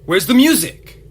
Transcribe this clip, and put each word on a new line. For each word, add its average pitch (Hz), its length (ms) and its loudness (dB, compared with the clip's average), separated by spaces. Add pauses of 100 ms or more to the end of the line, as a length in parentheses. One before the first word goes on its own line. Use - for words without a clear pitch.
Where's 175 200 -4
the 180 80 -4
music? 262 760 -2